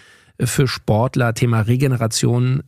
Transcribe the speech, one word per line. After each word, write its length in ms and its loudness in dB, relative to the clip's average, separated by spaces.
äh, 80 -2
für 200 0
Sportler, 680 0
Thema 260 2
Regeneration, 1080 0